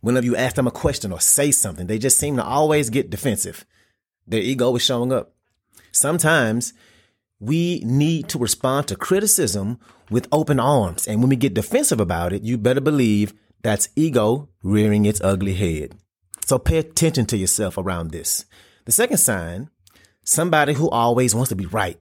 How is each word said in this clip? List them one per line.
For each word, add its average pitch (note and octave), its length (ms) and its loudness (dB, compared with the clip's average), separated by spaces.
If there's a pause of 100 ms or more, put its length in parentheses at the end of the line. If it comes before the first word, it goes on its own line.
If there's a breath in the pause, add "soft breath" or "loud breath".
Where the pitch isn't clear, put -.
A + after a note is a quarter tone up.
Whenever B2 240 0
you A#2+ 100 0
ask B2 220 -2
them B2+ 100 0
a A#2+ 40 -2
question A2+ 420 -4
or E2 80 -6
say C#3+ 300 2
something, F2+ 360 -2
they G#2+ 100 -2
just B2+ 200 2
seem D3 180 0
to A#2+ 80 0
always D3+ 460 2
get B2+ 200 -2
defensive. G2+ 560 -6 (600)
Their A2 140 -2
ego B2 340 0
is A#2+ 80 -2
showing B2+ 300 0
up. - 220 -6 (580 soft breath)
Sometimes C#3 800 2 (680 soft breath)
we E3 460 -2
need D3 420 0
to - 100 -6
respond C3 520 -2
to G2 80 -6
criticism A#2+ 800 0 (320 soft breath)
with A#2 220 0
open D3 260 2
arms. A#2 480 2
And G#2+ 140 0
when C3 80 4
we C3+ 80 4
get A#2 160 0
defensive B2+ 480 0
about E3 320 -2
it, G2+ 100 -6
you A#2+ 140 -2
better B2 240 0
believe A#2+ 520 2 (280 soft breath)
that's G#2+ 340 -2
ego C3+ 540 0 (140)
rearing G#2 420 2
its G#2 160 0
ugly G2 320 0
head. E2 440 -4 (480)
So C3 140 2
pay E3 180 2
attention D#3 500 0
to A2+ 100 -2
yourself F#2+ 400 -2
around F2 340 -4
this. - 340 -6 (380 soft breath)
The A#2+ 80 -4
second A#3+ 280 2
sign, F#2+ 500 -2 (560 soft breath)
somebody D#3 480 2
who D3 160 0
always A#2+ 440 2
wants A#2+ 160 0
to G2+ 60 -2
be F#2+ 120 -6
right. F#2 340 -4